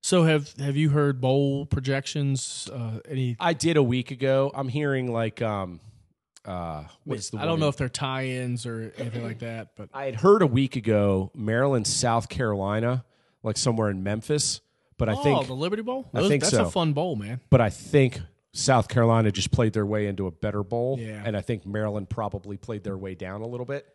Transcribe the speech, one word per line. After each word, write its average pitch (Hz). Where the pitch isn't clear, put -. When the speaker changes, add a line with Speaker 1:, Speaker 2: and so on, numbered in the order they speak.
Speaker 1:
So 180
have, 151
have 139
you 156
heard 143
bowl 139
projections? 139
Uh, 113
any 127
Speaker 2:
I 170
did 165
a 147
week 123
ago. 135
I'm 135
hearing, 131
like, 113
um, 98
uh, 101
Speaker 1:
I 85
mean, 80
Speaker 2:
what's 113
the 107
Speaker 1:
I 117
don't 165
Speaker 2:
word? 156
Speaker 1:
know 151
if 139
they're 131
tie-ins 127
or 113
anything 120
like 113
that, 113
but 101
Speaker 2:
I 139
had 127
heard 196
a 165
week 131
ago 101
Maryland, 113
South 117
Carolina, 110
like, 110
somewhere 113
in 95
Memphis, 113
but 117
I -
Speaker 1:
Oh, 107
Speaker 2:
think 143
Speaker 1:
the 127
Liberty 180
Bowl? 254
Speaker 2:
I 117
Speaker 1:
Those, 190
Speaker 2:
think 143
Speaker 1:
that's -
Speaker 2:
so. 101
Speaker 1:
a 85
fun 165
bowl, 151
man. 107
Speaker 2:
But 127
I 110
think 131
South 127
Carolina 113
just 101
played 110
their 107
way 104
into 95
a 90
better 104
bowl, 120
Speaker 1:
Yeah. 110
Speaker 2:
and 107
I 95
think 107
Maryland 104
probably 101
played 104
their 98
way 95
down 95
a 113
little 123
bit. 139